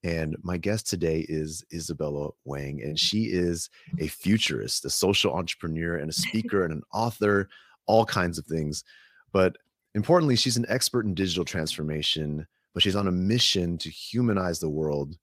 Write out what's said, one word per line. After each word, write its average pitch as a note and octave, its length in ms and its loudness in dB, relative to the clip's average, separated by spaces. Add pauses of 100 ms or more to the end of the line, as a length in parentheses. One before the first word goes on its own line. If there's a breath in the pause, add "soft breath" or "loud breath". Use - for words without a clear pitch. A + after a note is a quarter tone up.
And D#2+ 380 0
my F2+ 140 -2
guest G2 320 -2
today E2 400 0
is D#2 340 -6 (100)
Isabella D2 580 -6 (120)
Wang, C#2+ 400 -6
and D2+ 160 -4
she A2 280 0
is F2 420 0 (300 loud breath)
a D#2+ 80 0
futurist, F2+ 760 0
a C#2 60 -6
social F#2+ 440 2
entrepreneur, E2+ 640 -4
and D#2 140 -4
a D#2 40 -8
speaker, G#2+ 520 0
and D#2+ 80 -2
an D2 80 -6 (120)
author, G#2 540 2 (380 loud breath)
all A2 200 8
kinds F2 320 0
of D#2 80 -8
things. D2+ 380 -4 (480 loud breath)
But F#2 260 4 (380)
importantly, D3 400 4
she's A#2 220 2
an A#2 100 0
expert A#2+ 380 0
in G2 80 -2
digital F2 320 0
transformation, D2+ 1000 -4 (280)
but G#2+ 100 0
she's G2+ 140 2
on G2+ 100 2
a F2+ 60 2
mission F2+ 640 2
to D#2+ 120 -8
humanize G2 680 -2
the D#2+ 100 -2
world D2 540 -2